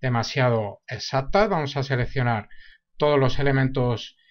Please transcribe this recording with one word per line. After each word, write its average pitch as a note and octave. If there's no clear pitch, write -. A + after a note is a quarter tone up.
demasiado A#2
exactas. C#3
Vamos D3+
a C3+
seleccionar B2
todos D3
los C3
elementos C3